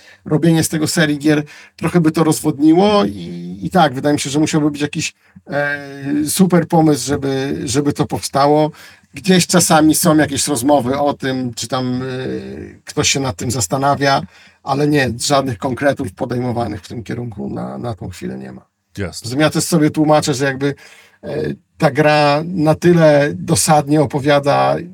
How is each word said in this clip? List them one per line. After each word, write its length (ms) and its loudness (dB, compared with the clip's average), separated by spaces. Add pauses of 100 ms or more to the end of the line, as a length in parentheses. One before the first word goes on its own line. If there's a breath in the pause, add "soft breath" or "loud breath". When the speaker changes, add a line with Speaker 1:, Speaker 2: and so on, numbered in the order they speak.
(240 soft breath)
Speaker 1:
robienie 400 2
z 40 -4
tego 180 -2
serii 320 0
gier 260 2 (320 loud breath)
trochę 240 0
by 100 4
to 140 0
rozwodniło 800 4
i, 580 -8
i 80 -6
tak, 240 2
wydaje 180 0
mi 80 0
się, 100 -6
że 100 -2
musiałby 300 0
być 100 -8
jakiś, 340 -6 (320 soft breath)
e, 320 -4 (500)
super 400 2
pomysł, 380 2
żeby, 580 -2
żeby 280 0
to 140 -4
powstało. 640 0 (440 loud breath)
Gdzieś 320 2
czasami 480 4
są 220 2
jakieś 320 0
rozmowy 500 2
o 160 0
tym, 400 -6
czy 140 -10
tam, 340 -4
e, 40 -8 (800)
ktoś 260 -4
się 100 -2
nad 160 -4
tym 140 -4
zastanawia, 720 0 (400 soft breath)
ale 260 -2
nie, 320 2
żadnych 380 -2
konkretów 540 -2
podejmowanych 680 -6
w 60 -20
tym 160 -12
kierunku 460 -10
na, 280 -10
na 160 -8
tą 140 -12
chwilę 300 -10
nie 140 -14
ma. 140 -20 (320)
Speaker 2:
Jasne. 440 -6
Speaker 1:
Ja 80 2
też 140 -2
sobie 260 2
tłumaczę, 440 2
że 100 -2
jakby, 300 -2 (480 loud breath)
e, 320 -6 (240)
ta 120 2
gra 560 4
na 280 0
tyle 600 4
dosadnie 680 2
opowiada 720 2 (180)